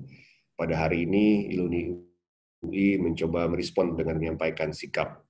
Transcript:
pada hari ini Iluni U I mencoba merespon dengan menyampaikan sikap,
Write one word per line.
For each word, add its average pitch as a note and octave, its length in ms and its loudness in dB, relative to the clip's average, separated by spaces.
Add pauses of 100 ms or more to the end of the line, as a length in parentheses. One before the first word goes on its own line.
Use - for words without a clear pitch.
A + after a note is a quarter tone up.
(540)
pada E2 320 -2
hari E2+ 240 0
ini G#2 440 4
Iluni F2 360 -2 (720)
U - 80 -8
I G2 320 4
mencoba E2 480 0
merespon E2+ 480 0
dengan D#2+ 240 -2
menyampaikan D#2+ 520 -2
sikap, - 560 -6